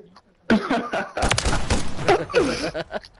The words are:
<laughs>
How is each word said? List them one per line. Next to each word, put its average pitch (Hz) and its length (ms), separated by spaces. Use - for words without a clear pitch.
<laughs> - 2750